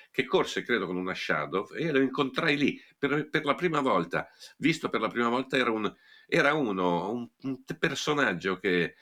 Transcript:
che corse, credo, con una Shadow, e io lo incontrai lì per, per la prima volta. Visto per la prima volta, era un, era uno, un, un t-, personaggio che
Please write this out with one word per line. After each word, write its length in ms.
che 160
corse, 380
credo, 240
con 80
una 180
Shadow, 600
e 80
io 80
lo 80
incontrai 580
lì 240
per, 320
per 160
la 100
prima 260
volta. 460
Visto 320
per 120
la 80
prima 200
volta, 280
era 120
un, 240
era 280
uno, 580
un, 180
un 240
t-, 120
personaggio 800
che 440